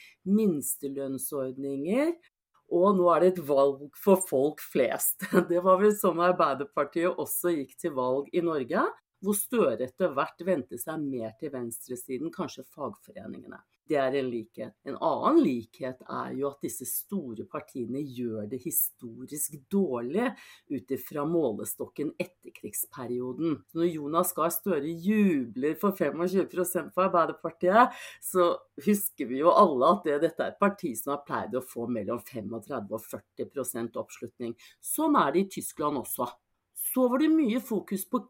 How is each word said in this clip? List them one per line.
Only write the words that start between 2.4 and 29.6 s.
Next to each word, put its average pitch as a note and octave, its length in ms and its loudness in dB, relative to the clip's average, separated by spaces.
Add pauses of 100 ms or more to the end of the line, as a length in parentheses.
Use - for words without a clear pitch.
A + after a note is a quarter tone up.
og F#3+ 300 4
nå F3 160 6
er D#3 100 4
det F#3 80 8
et F3+ 160 -4
valg C#3 380 4 (100)
for F#3+ 320 6
folk D3 360 2
flest. - 680 0
<laughs> F3+ 200 4
Det F3 120 2
var F#3 180 6
vel G#3+ 140 6
sånn F3+ 280 0
Arbeiderpartiet E3 1000 0
også F3 320 -2
gikk C#3 240 -6
til D#3+ 160 -4
valg C3 400 0
i F3 80 2
Norge, E3 400 0 (400)
hvor G3+ 140 2
Støre B2+ 500 0
etter F3 260 -2
hvert D3 320 -2
vendte D3+ 360 -2
seg D#3 200 -8
mer B2 380 -6
til C#3+ 160 -10
venstresiden, B2+ 800 -8
kanskje C3 420 -8
fagforeningene. - 840 -12 (260)
Det D#3 80 0
er C3+ 240 0
en C3 80 -2
likhet. - 460 -8 (140)
En C#3 120 -8
annen D#3+ 400 2
likhet C3 640 -2 (100)
er B2+ 240 -8
jo C#3 140 -2
at - 160 -16
disse - 240 -8
store C3 580 -6
partiene C3 560 -8
gjør A#2 480 -6
det B2+ 140 -6
historisk B2+ 880 -6 (180)
dårlig D#3+ 540 0 (480)
ut - 180 -6
ifra C#3+ 360 -6
målestokken C#3+ 920 -2
etterkrigsperioden. B2+ 1400 -6 (100)
Så E3 80 -6
når E3+ 140 2
Jonas D#3 420 0
Gahr D#3+ 160 2
Støre D#3+ 400 -2
jubler D#3+ 880 2
for G3 160 0
femogtjue E3+ 560 0
prosent F3 440 -2
for F#3 120 4
Arbeiderpartiet, F3+ 880 4 (240)
så F3+ 300 2 (340)
husker G3+ 460 0
vi C3 100 -2
jo D#3+ 160 6
alle D#3+ 380 6